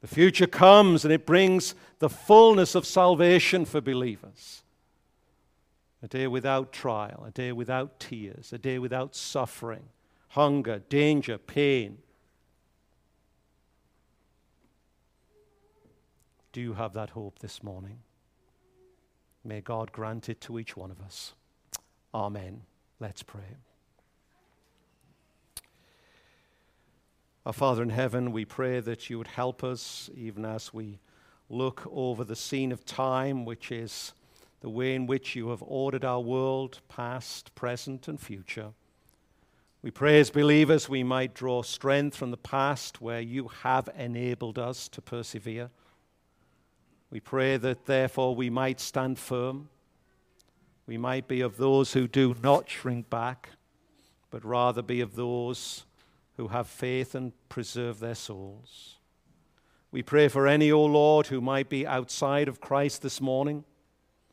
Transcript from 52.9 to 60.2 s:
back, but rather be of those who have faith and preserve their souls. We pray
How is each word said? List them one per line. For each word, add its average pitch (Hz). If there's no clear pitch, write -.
back, 120
but 117
rather 120
be 120
of 110
those 120
who 117
have 117
faith 127
and 127
preserve 120
their 117
souls. 101
We 123
pray 147